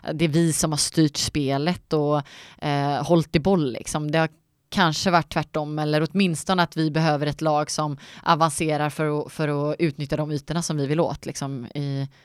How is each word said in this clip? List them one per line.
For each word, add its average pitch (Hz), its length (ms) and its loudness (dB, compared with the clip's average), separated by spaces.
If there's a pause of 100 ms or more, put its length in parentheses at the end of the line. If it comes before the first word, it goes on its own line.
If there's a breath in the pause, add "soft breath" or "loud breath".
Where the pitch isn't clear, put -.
(140)
det 156 120 0
är 160 40 2
vi 160 240 2
som 156 180 0
har 147 60 -2
styrt - 400 2
spelet 143 760 -2
och, 147 280 2 (460 loud breath)
eh, 143 380 -2
hållit 160 300 2
i 165 40 2
boll 151 340 2
liksom. 151 380 -6
Det 160 80 2
har 160 100 2 (400)
kanske 175 420 2
varit 170 220 2
tvärtom, 151 460 -4
eller 151 320 0
åtminstone 180 520 0
att - 140 -4
vi 160 140 0
behöver 151 360 2
ett 143 140 -4
lag 151 300 0
som 147 260 -2 (260 loud breath)
avancerar 156 640 2
för 151 320 -2
att, - 100 -12
för 147 400 -2
att - 80 -4
utnyttja 147 380 -2
de 151 140 -4
ytorna 151 300 -4
som 160 160 -2
vi 139 100 0
vill 151 120 0
åt 147 260 -2
liksom, 135 400 -8
i 139 420 -4 (180 soft breath)